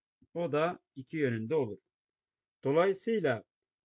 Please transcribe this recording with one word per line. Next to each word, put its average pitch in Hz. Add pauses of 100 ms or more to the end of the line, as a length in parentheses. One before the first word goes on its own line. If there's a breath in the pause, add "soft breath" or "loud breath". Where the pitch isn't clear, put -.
(340)
O 170
da 160 (160)
iki 139
yönünde 117
olur. 110 (840)
Dolayısıyla 170 (420)